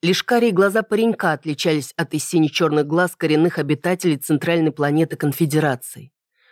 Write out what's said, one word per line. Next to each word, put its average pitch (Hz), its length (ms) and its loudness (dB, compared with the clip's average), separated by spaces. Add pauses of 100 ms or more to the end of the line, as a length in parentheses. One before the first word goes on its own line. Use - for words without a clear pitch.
Лишь 175 220 0
карие 233 260 2
глаза 196 320 2
паренька 214 500 0
отличались 151 640 -2
от 160 180 -4
из 151 100 -4
сине-черных 151 600 2
глаз 175 300 0
коренных 160 420 0
обитателей 156 580 -2
центральной 160 560 0
планеты 151 420 0
Конфедерации. 147 1000 -2 (400)